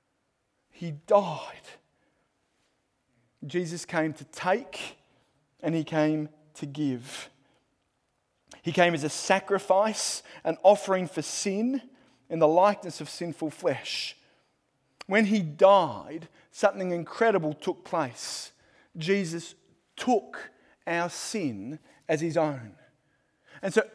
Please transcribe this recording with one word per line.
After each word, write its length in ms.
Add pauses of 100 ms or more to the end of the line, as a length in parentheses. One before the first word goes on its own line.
(680)
He 220
died. 760 (1800)
Jesus 380
came 300
to 100
take 760 (640)
and 140
he 80
came 460 (240)
to 120
give. 640 (1300)
He 100
came 220
as 100
a 60
sacrifice, 1120 (220)
an 180
offering 420
for 160
sin 600 (480)
in 100
the 80
likeness 540
of 80
sinful 400
flesh. 640 (920)
When 180
he 160
died, 880 (220)
something 400
incredible 640
took 300
place. 720 (420)
Jesus 580 (440)
took 540 (360)
our 220
sin 680 (280)
as 140
his 160
own. 380 (840)
And 120
so 80 (140)